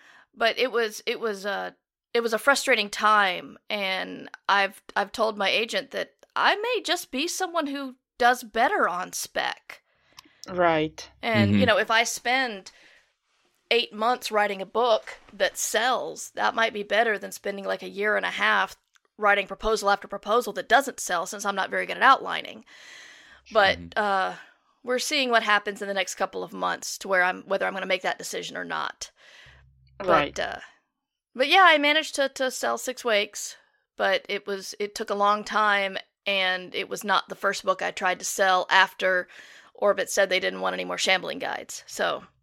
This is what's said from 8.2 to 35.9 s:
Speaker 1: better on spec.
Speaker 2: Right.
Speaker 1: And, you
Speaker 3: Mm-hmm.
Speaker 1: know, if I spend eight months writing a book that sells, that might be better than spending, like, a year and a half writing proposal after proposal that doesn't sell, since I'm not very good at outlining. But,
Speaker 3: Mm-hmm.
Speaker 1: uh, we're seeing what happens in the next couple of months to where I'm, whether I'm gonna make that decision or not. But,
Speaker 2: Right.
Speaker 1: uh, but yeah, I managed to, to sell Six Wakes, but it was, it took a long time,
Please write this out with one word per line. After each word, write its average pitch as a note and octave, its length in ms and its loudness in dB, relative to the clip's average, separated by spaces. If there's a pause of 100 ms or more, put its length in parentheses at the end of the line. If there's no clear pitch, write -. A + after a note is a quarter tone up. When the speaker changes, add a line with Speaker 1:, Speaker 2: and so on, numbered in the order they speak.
Speaker 1:
better A#3+ 460 0
on F3+ 240 -6
spec. - 680 -6 (680)
Speaker 2:
Right. E3 600 2 (120)
Speaker 1:
And, G#3 300 4
you G#3 80 6
Speaker 3:
Mm-hmm. G3 80 6
Speaker 1:
know, G#3 100 4
if A3 120 0
I A3+ 140 4
spend A#3+ 680 -2 (1000)
eight A#3 240 2
months A#3 380 -2
writing G3+ 300 0
a F#3 40 -6
book A3+ 520 0 (160)
that G3 240 -2
sells, G#3+ 800 -2
that G#3 200 0
might A3+ 180 0
be G#3 100 -6
better G#3 340 2
than G3 140 -12
spending, G3 340 -8
like, F#3+ 180 -4
a F#3 60 -10
year G#3 260 0
and F#3+ 100 0
a F3+ 60 -4
half G3 440 0 (420)
writing G3+ 300 2
proposal G3+ 420 0
after G3+ 180 0
proposal G#3+ 460 -2
that F3+ 160 -8
doesn't C4 300 2
sell, F3 260 -4
since G3+ 180 -10
I'm G3 120 -2
not F#3+ 160 -4
very F#3 160 -2
good F3 100 -6
at G3 60 2
outlining. G3+ 600 2 (880)
But, G3 280 6
Speaker 3:
Mm-hmm. F3 100 -14 (100)
Speaker 1:
uh, F#3+ 340 0 (500)
we're B3 160 -2
seeing C4 320 0
what A3+ 120 4
happens G#3 380 0
in G3 80 -6
the G3 40 -6
next F#3+ 220 -4
couple F#3 280 -4
of F3+ 100 -12
months F3+ 460 -4
to - 80 -12
where F#3 160 4
I'm, F#3 240 0
whether F#3+ 180 -2
I'm F#3+ 80 -2
gonna F#3 140 -6
make F#3 160 -2
that F3+ 160 -4
decision F3 360 -10
or F3+ 80 -8
not. - 480 -8 (840)
But, F#3+ 100 -4
Speaker 2:
Right. D3+ 320 4
Speaker 1:
uh, - 200 -6 (760)
but C4+ 140 0
yeah, F#4 160 6
I D#4+ 120 8
managed D4 380 0
to, C4+ 140 0
to C4 220 -4
sell - 260 -2
Six - 260 -10
Wakes, G#3 540 -2 (400)
but G3 320 0
it G3+ 180 -6
was, G3 320 -8
it G3+ 160 -6
took A3 140 -6
a G#3 60 -2
long G3+ 280 2
time, G3+ 540 0 (280)